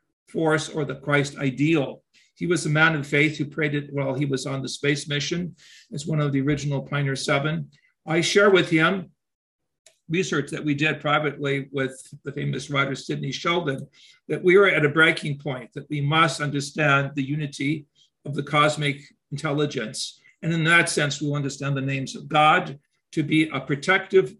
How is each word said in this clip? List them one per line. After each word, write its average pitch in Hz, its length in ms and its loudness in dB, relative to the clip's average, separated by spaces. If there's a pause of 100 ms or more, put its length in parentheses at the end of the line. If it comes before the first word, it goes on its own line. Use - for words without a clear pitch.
(280)
force 156 400 0
or 156 160 -4
the 135 120 -6
Christ 143 420 0
ideal. 139 640 0 (320)
He 170 120 -8
was 170 200 0
a 156 40 0
man 156 240 4
of 139 120 -4
faith 147 320 2
who 151 80 -2
prayed 147 280 -4
it 143 200 -6
while 135 180 -2
he 139 140 -2
was 135 180 -4
on 135 160 -6
the 131 80 -8
space 143 400 -2
mission 147 480 -4 (360)
as 151 140 -10
one 156 140 0
of 143 120 0
the 135 100 0
original 143 400 -2
Pioneer 143 340 -2
Seven. 151 540 -2 (360)
I 165 140 0
share 202 300 6
with 180 180 6
him 165 420 2 (1000)
research 160 400 -2
that - 120 -8
we 147 120 0
did 147 260 0
privately 143 720 0
with 131 240 -2 (280)
the 143 80 -10
famous 143 360 -6
writer 139 260 -2
Sidney 143 380 -6
Sheldon, 147 560 -2 (400)
that 156 160 -4
we 175 120 6
are 202 120 8
at 151 160 2
a 147 60 4
breaking 160 480 2
point, 123 340 -8
that 143 160 -14
we 147 140 -4
must 156 400 2
understand 139 720 0
the 143 100 -4
unity 143 640 -4 (400)
of 139 80 -8
the 147 80 -4
cosmic 147 580 0 (320)
intelligence. 143 880 -4 (220)
And 160 100 -2
in 165 120 0
that 170 260 6
sense, 147 320 -2
we'll 143 140 -2
understand 139 380 -4
the 135 60 -2
names 135 340 -4
of 143 140 -14
God 151 500 4 (340)
to 160 100 -2
be 156 260 2
a 139 120 -6
protective 185 800 2